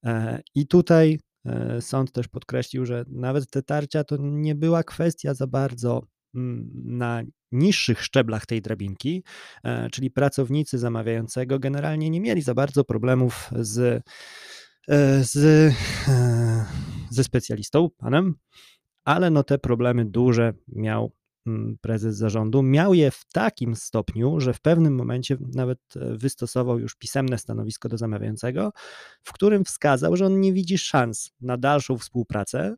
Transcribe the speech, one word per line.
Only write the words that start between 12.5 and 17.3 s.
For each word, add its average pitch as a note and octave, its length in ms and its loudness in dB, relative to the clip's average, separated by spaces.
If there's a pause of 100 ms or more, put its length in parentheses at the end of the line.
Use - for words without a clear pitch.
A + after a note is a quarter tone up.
bardzo C#3 300 2
problemów B2 680 0 (100)
z, A#2 440 0 (840)
e, C3+ 360 6
z, - 120 -2 (720)
e, A#2 580 4 (440)
ze B2 140 0
specjalistą, B2+ 760 0